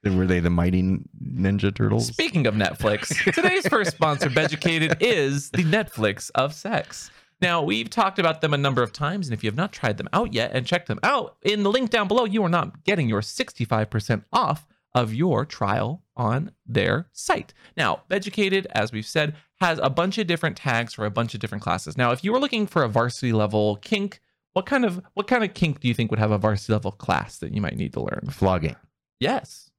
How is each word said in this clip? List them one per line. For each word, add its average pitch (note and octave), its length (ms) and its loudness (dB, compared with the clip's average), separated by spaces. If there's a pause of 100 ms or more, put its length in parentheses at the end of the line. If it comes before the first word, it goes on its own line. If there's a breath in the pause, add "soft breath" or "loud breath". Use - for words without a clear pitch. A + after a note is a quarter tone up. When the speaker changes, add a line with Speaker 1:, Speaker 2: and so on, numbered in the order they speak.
Speaker 1:
Were F#2 220 4
they F2+ 120 4
the F2 120 2
Mighty F2 280 2
N-, F#2 300 0 (120)
Ninja G2 540 0
Turtles? A2 320 2
Speaker 2:
Speaking A#2+ 400 0
of G#2 80 2
Netflix, G#2+ 540 0 (160)
Speaker 1:
<laughs> - 100 2
Speaker 2:
today's F4+ 320 2
first G3 260 2
sponsor, D3+ 380 0
Beducated, D#3 720 0
is C#3+ 500 2
the F3+ 140 0
Netflix D3+ 720 0
of C#3+ 180 2
sex. - 560 -6 (320 soft breath)
Now, E3+ 200 2
we've A3 260 -2
talked G#3 300 0
about D#3+ 240 2
them D3+ 100 2
a C#3+ 60 0
number C3+ 240 2
of A2+ 100 -2
times, E3 340 -4
and B2 60 -4
if G#2+ 100 -4
you A2 60 0
have G#2+ 80 -4
not - 160 -2
tried A2 240 -2
them F#2+ 160 -8
out A3 220 0
yet A2+ 180 0
and B2 140 -2
checked F3 220 -2
them - 140 -2
out, B3 380 -2
in G#3 220 0
the G3 80 4
link B3 180 0
down G#3+ 180 2
below, A3+ 200 2
you G#3 160 0
are F3 80 2
not E3 340 -2
getting F3 240 2
your G#2 140 2
sixty-five A2+ 640 -2
percent G#2+ 420 -2
off G3 360 0 (280)
of A2 200 2
your C#3 320 2
trial A2+ 560 -2 (160)
on B2 340 -2 (140)
their A2 480 0
site. - 400 -4 (240 soft breath)
Now, B2 320 -2
Beducated, F#3+ 600 0
as A2 200 -2
we've G#2+ 140 -6
said, D3+ 300 -2 (220 loud breath)
has E3+ 240 2
a - 60 2
bunch F3 300 0
of G#3 80 -2
different E3 320 -2
tags A#2 340 -2
for G#2+ 140 -4
a G#2+ 40 -2
bunch A#2 220 -2
of G#2+ 80 -8
different G#2 240 -6
classes. F2 320 -2
Now, B2 140 2
if B2+ 120 -2
you F#3+ 100 -2
were B3+ 80 2
looking A#3+ 260 0
for E3+ 160 0
a A#2+ 80 2
varsity A#2+ 420 0
level G#2+ 440 2
kink, - 440 -4 (320)
what - 140 -2
kind C4+ 180 2
of, F#3 160 -2 (140)
what G3+ 120 -4
kind A#3+ 160 2
of G#3 120 -2
kink D#3 260 0
do B2 80 0
you A#2 60 2
think A2+ 160 0
would G#2+ 100 0
have G#2+ 120 4
a G#2 60 4
varsity G#2+ 360 2
level G2+ 180 -2
class - 460 -4
that - 160 -8
you G#2 80 0
might F2 140 -2
need - 180 -4
to - 60 -4
learn? - 300 -4
Speaker 1:
Flogging. F#2 460 2 (420)
Speaker 2:
Yes. - 600 -4